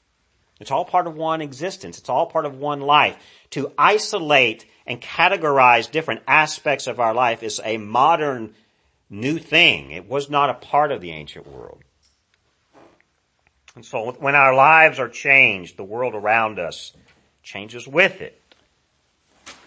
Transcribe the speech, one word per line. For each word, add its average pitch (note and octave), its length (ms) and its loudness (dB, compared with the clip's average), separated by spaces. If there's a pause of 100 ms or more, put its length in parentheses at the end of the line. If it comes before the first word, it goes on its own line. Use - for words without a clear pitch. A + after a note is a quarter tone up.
(600)
It's G#2+ 120 -10
all D#3+ 120 -2
part F3+ 220 -2
of D#3+ 80 -10
one D#3+ 260 -4
existence. C#3 580 -12
It's - 100 -14
all C#3+ 180 -2
part D#3+ 180 -4
of C3+ 140 -10
one C#3+ 220 -6
life. C#3 360 2 (340)
To C#3+ 280 -8
isolate D3+ 880 2 (220)
and B2 120 -10
categorize C#3 880 2
different D3+ 380 -6
aspects D3 640 0
of A#2 100 -8
our A2+ 160 0
life A#2 300 0
is G#2 200 -8
a A2 140 -6
modern B2+ 760 0 (540)
new B2+ 300 -6
thing. A2 540 0
It F#2 160 -16
was C#3 200 -6
not C#3+ 220 0
a A#2+ 40 -6
part D3 360 -2
of A2+ 100 -6
the E2+ 120 -12
ancient D#2 340 -16
world. A#1+ 340 -20 (2000)
And A#2 100 -20
so A#2+ 240 -6
when C#3 240 -2
our C3+ 180 6
lives D3 460 6
are A#2+ 100 -4
changed, A#2 680 0
the G2+ 80 -12
world A2 320 -6
around G#2+ 420 0
us D#2+ 340 -10 (520)
changes A2 420 -16
with D#3+ 340 0
it. D2 140 -16 (1300)